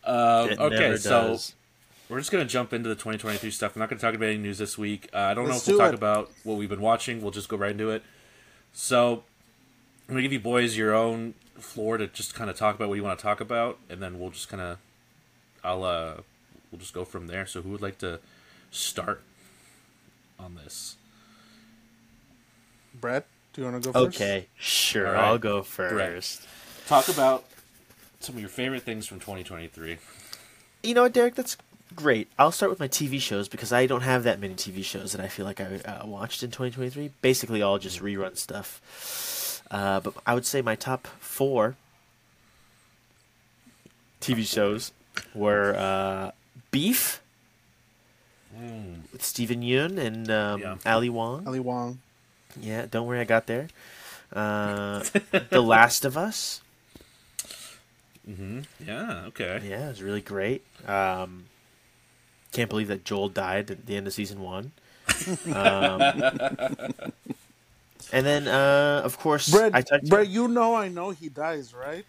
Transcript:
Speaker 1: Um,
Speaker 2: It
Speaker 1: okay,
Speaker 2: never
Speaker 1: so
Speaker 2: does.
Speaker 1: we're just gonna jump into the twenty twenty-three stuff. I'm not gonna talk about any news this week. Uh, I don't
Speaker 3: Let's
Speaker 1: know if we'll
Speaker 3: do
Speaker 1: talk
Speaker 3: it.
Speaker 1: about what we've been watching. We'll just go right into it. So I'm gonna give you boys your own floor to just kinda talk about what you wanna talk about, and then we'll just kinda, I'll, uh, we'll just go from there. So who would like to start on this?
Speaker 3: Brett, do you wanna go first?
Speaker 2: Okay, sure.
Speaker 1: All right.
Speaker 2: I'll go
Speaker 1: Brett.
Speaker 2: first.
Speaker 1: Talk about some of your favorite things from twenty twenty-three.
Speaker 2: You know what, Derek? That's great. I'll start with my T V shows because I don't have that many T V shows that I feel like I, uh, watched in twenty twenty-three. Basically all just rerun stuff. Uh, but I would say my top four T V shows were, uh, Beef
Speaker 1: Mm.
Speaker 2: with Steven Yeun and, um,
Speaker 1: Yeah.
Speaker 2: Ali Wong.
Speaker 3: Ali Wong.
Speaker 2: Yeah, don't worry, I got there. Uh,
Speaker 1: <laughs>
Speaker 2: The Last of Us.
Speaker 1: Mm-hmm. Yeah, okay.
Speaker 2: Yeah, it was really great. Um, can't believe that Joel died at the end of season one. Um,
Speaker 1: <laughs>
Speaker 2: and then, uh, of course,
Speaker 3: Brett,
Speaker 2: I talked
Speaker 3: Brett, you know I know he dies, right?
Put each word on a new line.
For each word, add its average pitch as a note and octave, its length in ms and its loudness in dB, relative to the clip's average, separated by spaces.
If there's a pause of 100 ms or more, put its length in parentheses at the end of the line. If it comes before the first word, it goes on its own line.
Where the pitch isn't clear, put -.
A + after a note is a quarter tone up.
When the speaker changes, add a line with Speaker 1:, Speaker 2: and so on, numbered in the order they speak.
Speaker 1:
Um, A#2 460 4
Speaker 2:
It G#2+ 80 -2
Speaker 1:
okay, A2+ 200 2
Speaker 2:
never A#2 180 4
Speaker 1:
so G#2 140 -2 (180)
Speaker 2:
does. - 260 -4 (540)
Speaker 1:
we're B2 100 -6
just D3 140 -6
gonna E3+ 140 2
jump B2 260 -2
into A#2 160 -4
the A2 60 -2
twenty A2 240 -6
twenty-three G#2+ 320 -4
stuff. G#2 260 -4
I'm A2 40 -8
not A2 100 -2
gonna G#2+ 100 -6
talk A2+ 140 0
about A2 160 0
any G#2+ 80 -2
news G2+ 180 -4
this G#2 220 -6
week. G#2 340 -6
Uh, G2 60 -2
I G2+ 160 2
don't A#2+ 120 -2
Speaker 3:
Let's B2 220 -2
Speaker 1:
know G3 60 6
if - 20 8
we'll - 0 -
Speaker 3:
do G3+ 60 8
Speaker 1:
talk D#3+ 100 6
Speaker 3:
it. A#2 60 -4
Speaker 1:
about G#2 320 0 (140)
what A2 120 -4
we've G#2 120 -4
been G2 120 -6
watching. A2+ 400 2
We'll G2+ 120 -6
just G2+ 180 -10
go G#2+ 80 -4
right G2+ 140 0
into G#2+ 180 -2
it. G#2+ 120 -4 (680)
So A#2+ 520 2 (840)
I'm B2+ 60 -6
gonna B2+ 80 2
give C3+ 100 0
you B2 80 -2
boys A#2 380 2
your G#2+ 160 4
own A2+ 400 2 (240)
floor A2 400 -4
to G#2 80 -2
just - 280 -10
kinda G#2 200 -8
talk G#2+ 220 2
about G#2+ 120 -2
what G2+ 60 0
you G2+ 80 -2
wanna F#2+ 140 -2
talk G#2 260 -2
about, A#2 360 -2 (120)
and F2+ 100 -12
then F2+ 180 -8
we'll F#2 120 -8
just - 180 -12
kinda, F2+ 300 -8 (840)
I'll, F#2 220 -2
uh, E2 300 -2 (580)
we'll F2 60 -16
just F2+ 160 -18
go F2+ 100 -8
from F2 220 -12
there. F#2 180 -8
So F#2 160 -10
who F#2 100 -10
would G2+ 120 -8
like F#2+ 160 -8
to F2 200 -8 (520)
start - 500 -6 (1160)
on F2+ 160 -16
this? - 420 -14 (2000)
Speaker 3:
Brett, B2 280 -2 (260)
do - 80 -12
you C3 60 -6
wanna B2 140 -6
go B2+ 120 -4
first? B2+ 240 4
Speaker 2:
Okay, G2 300 -2 (100)
sure. - 520 0
Speaker 1:
All F#2 40 0
right. F#2 120 4
Speaker 2:
I'll A2+ 140 6
go G#2+ 180 0 (200)
Speaker 1:
Brett. A2 140 -2
Speaker 2:
first. F#2 560 -4 (400)
Speaker 1:
Talk C#3+ 240 6
about C3+ 340 4 (760)
some C3 140 -12
of A#2 60 -8
your G2+ 80 -8
favorite B2+ 340 -4
things A2 240 -8
from F#2+ 140 -14
twenty F#2+ 240 -10
twenty-three. E2 540 -10 (840)
Speaker 2:
You A#3 120 -2
know A#3+ 80 8
what, B3 100 6
Derek? B3 240 4
That's - 200 -6 (380)
great. C3+ 320 2 (100)
I'll D3 140 8
start F#3+ 200 2
with F#3 100 -4
my C#3 80 -2
T D3 180 -2
V C3+ 140 -2
shows G2+ 280 -2
because A2 240 -4
I B2+ 140 6
don't B2 140 2
have B2+ 240 2
that G#2+ 160 2
many F#2+ 160 -6
T F#2+ 160 -6
V F#2+ 100 -6
shows G2+ 300 -6
that G2 80 -6
I F#2+ 80 -6
feel F#2+ 180 -8
like G2 140 -8
I, G2 160 -6
uh, F#2+ 280 -10
watched G#2+ 380 -8
in B2 80 -6
twenty B2 220 -6
twenty-three. C3 400 -6 (100)
Basically A#2 400 4
all G2+ 160 4
just F#2 220 -8
rerun F#2+ 360 -4
stuff. - 1300 -10
Uh, G2 300 0
but G2 140 -6 (120)
I A#2 80 2
would B2 120 0
say C3+ 160 0
my A2 120 0
top C3 320 -4 (140)
four C3 560 0 (2500)
T B2+ 160 0
V A2+ 80 0
shows G#2 480 0 (420)
were, G2+ 440 4
uh, F#2+ 560 0 (400)
Beef F3+ 480 0 (1400)
Speaker 1:
Mm. G#2+ 440 -12 (100)
Speaker 2:
with C3 120 -10
Steven A#2+ 380 -2
Yeun C#3 340 2
and, A2+ 320 -4
um, G#2 320 0
Speaker 1:
Yeah. F#2 240 -8
Speaker 2:
Ali A2+ 240 4
Wong. A#2+ 380 -4
Speaker 3:
Ali C3 140 -4
Wong. B2 400 -4 (600)
Speaker 2:
Yeah, A2 260 -6
don't A2+ 200 -2
worry, A#2+ 140 -2
I A#2 40 0
got A2+ 220 4
there. C3 220 -4 (640)
Uh, G2+ 720 -2 (200)
Speaker 1:
<laughs> - 260 -2
Speaker 2:
The B2+ 100 8
Last A2+ 440 10
of C3+ 120 0
Us. - 440 -4 (1700)
Speaker 1:
Mm-hmm. G2 320 -12 (260)
Yeah, A#2+ 420 -8
okay. F#2 360 -6
Speaker 2:
Yeah, G#2+ 220 -8
it - 40 -10
was G2+ 120 -14
really G2+ 180 -4
great. G2+ 420 -2 (240)
Um, F#2 580 -2 (1080)
can't A#2 160 0
believe G#2+ 200 -2
that G2 160 -6
Joel G2+ 260 -2
died G2 400 -4
at F#2 160 -12
the G2+ 100 -6
end G2 100 -6
of F#2+ 60 -6
season G2 280 -8
one. F#2+ 320 -10 (760)
Um, C#3 560 2
Speaker 1:
<laughs> C3 1080 -2 (1000)
Speaker 2:
and C3 140 2
then, D3 220 2
uh, C#3+ 560 6
of - 140 -4
course, D3 320 0
Speaker 3:
Brett, G#3+ 240 8
Speaker 2:
I B2+ 80 8
talked C#3+ 260 2
Speaker 3:
Brett, G3+ 200 8
you A#3 200 2
know A#3 260 4
I G#3 140 0
know F3+ 220 -6
he D#3+ 180 -10
dies, C#3+ 460 -6
right? D3 340 -10